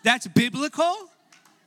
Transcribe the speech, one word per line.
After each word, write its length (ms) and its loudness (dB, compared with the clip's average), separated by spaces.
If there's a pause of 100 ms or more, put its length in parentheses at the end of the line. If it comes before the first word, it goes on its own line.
that's 240 0
biblical. 680 0 (720)